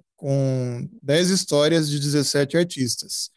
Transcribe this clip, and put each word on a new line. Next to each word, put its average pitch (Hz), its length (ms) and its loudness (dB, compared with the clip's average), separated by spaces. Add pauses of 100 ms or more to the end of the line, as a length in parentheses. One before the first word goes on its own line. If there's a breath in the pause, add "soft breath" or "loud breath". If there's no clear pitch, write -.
(180)
com 131 680 -2 (160)
dez 160 280 2
histórias 156 600 2
de 147 80 -2
dezessete 143 600 0
artistas. - 800 -4